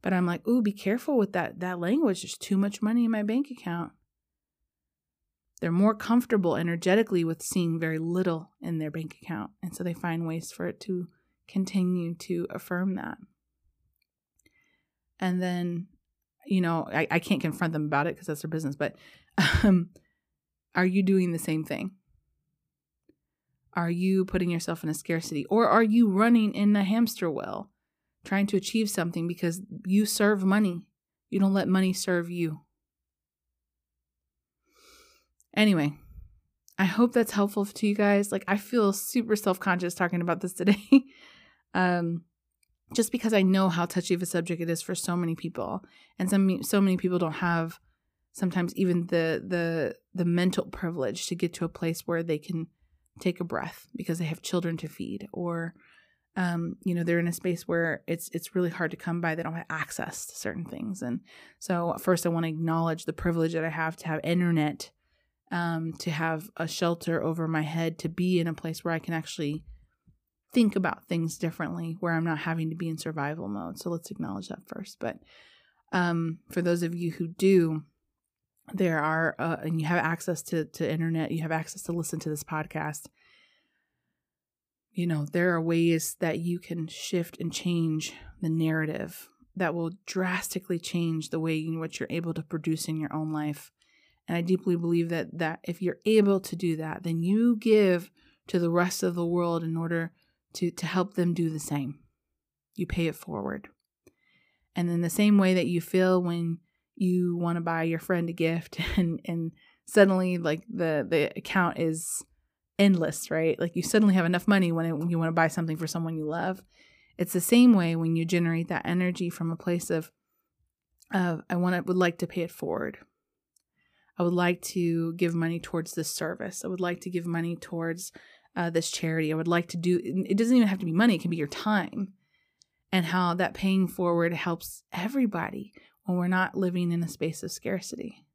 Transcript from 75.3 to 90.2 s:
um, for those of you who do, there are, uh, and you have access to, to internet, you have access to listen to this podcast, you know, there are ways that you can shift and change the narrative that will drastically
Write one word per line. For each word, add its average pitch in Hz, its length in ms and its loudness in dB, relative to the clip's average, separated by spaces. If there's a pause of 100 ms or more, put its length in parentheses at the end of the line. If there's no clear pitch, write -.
um, 170 480 0 (100)
for 175 120 -4
those 175 200 0
of 170 140 -4
you 170 160 -4
who 165 160 -6
do, 170 560 4 (880)
there 175 260 0
are, 160 380 0
uh, 160 240 -2
and 160 200 -2
you 147 60 -2
have 175 120 2
access 165 440 -2
to, 165 220 -2
to 151 240 -4
internet, 160 420 -2
you 160 100 -2
have 160 100 -4
access 160 320 -6
to - 80 -8
listen 165 300 -4
to 160 80 -6
this 151 140 -6
podcast, 151 640 -6 (1900)
you 175 120 0
know, 151 200 0
there 175 280 2
are 165 80 0
ways 165 600 2
that 165 180 -2
you 175 180 -2
can 170 300 -8
shift - 520 -6
and 165 120 -4
change 165 640 -2 (280)
the 165 80 0
narrative 160 800 -2 (300)
that 170 180 0
will 165 160 -4 (140)
drastically 185 720 -4